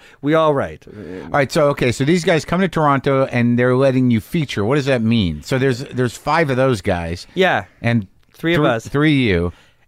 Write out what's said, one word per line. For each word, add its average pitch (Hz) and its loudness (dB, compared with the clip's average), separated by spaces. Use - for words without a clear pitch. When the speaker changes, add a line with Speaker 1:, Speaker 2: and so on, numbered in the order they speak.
Speaker 1:
we 147 0
all 160 2
write. 92 -4
Speaker 2:
All 92 -14
right, 143 0
so, 151 2
okay, 139 0
so 135 -2
these 165 2
guys 165 2
come 175 -2
to 196 0
Toronto, 139 2
and 120 0
they're 123 2
letting 131 2
you 113 2
feature. 139 -4
What 120 0
does 139 -2
that 131 0
mean? 98 0
So 131 -2
there's, 127 0
there's 123 -4
five 156 0
of 127 0
those 127 2
guys. 87 -4
Speaker 1:
Yeah. 165 0
Speaker 2:
And 117 0
Speaker 1:
Three 165 -4
of 151 2
Speaker 2:
thr-, 151 2
Speaker 1:
us. 113 -2
Speaker 2:
three 147 2
you. 87 0